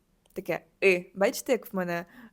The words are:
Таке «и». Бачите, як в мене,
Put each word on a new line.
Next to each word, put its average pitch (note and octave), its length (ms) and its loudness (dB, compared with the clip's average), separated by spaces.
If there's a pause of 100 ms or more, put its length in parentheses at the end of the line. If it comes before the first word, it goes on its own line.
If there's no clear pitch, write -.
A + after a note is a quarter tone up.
(340)
Таке F3 280 -4 (220)
«и». F3+ 320 4
Бачите, G3+ 360 0
як G#3+ 220 -2
в - 20 -12
мене, F3 300 -4 (280)